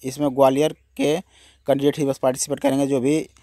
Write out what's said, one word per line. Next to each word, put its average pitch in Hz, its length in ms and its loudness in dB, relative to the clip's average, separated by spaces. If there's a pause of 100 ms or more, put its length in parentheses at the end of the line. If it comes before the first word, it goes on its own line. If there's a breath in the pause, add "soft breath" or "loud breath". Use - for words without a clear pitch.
इसमें 139 260 -2
ग्वालियर 135 420 2 (240)
के 156 180 0 (520 soft breath)
कैंडिडेट 139 320 0
ही 151 60 -2
बस 135 140 -2
पार्टिसिपेट 135 420 -4
करेंगे, 139 260 0
जो 135 140 0
भी 139 140 0 (280 soft breath)